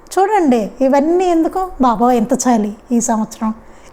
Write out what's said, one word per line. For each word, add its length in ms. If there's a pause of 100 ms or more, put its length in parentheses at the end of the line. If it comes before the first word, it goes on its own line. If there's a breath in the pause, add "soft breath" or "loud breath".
(180)
చూడండి, 520 (100)
ఇవన్నీ 440
ఎందుకు? 460 (100)
బాబో, 300
ఎంత 220
చలి 440 (160)
ఈ 80
సంవత్సరం. 540 (380 loud breath)